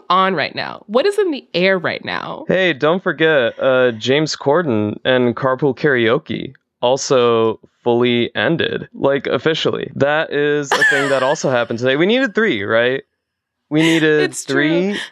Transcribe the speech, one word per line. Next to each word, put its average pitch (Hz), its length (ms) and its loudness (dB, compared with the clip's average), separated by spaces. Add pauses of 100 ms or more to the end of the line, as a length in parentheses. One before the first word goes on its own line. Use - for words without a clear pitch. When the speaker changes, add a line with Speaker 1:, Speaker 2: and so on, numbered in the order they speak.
Speaker 1:
on 190 240 2
right 139 220 -2
now? 69 320 -10
What 240 180 2
is 403 140 0
in 381 100 2
the 269 240 -6
air 190 240 2
right 147 260 -4
now? - 440 -8
Speaker 2:
Hey, 180 260 2
don't 151 300 0
forget, 151 560 2
uh, 127 320 2
James 127 440 0
Corden 135 680 0
and 123 300 2
Carpool 131 420 -2
Karaoke 127 760 0 (280)
also 120 800 2 (240)
fully 120 520 0
ended, 123 580 -2
like, 139 340 -2
officially. - 680 -2
That 147 380 0
is 147 380 -2
a - 140 0
thing 139 240 0
that 135 120 0
also 143 300 0
happened 120 260 -2
today. 131 200 0
We 175 100 2
needed 240 260 0
three, 170 300 -2
right? 117 400 0 (640)
We 151 140 0
needed 156 400 2
Speaker 1:
It's 131 200 -6
Speaker 2:
three 160 500 0
Speaker 1:
true. 196 60 -8 (120)